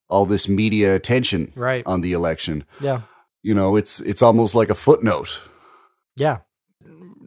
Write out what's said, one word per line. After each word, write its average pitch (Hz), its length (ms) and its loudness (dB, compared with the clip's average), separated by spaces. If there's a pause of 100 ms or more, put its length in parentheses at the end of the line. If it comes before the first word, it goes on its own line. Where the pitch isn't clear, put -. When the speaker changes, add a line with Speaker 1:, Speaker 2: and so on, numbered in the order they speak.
Speaker 1:
all 98 160 2
this 98 240 0
media 101 460 2
attention 98 600 -2
Speaker 2:
Right. 123 300 -4
Speaker 1:
on 92 160 -2
the 90 120 -4
election. 82 500 -4 (180)
Speaker 2:
Yeah. 135 200 -4 (420)
Speaker 1:
You 107 100 -2
know, 98 220 2
it's, - 260 -2
it's 95 200 -4
almost 117 340 6
like 110 140 2
a 104 60 0
footnote. 110 640 0 (800)
Speaker 2:
Yeah. 135 220 -2 (880)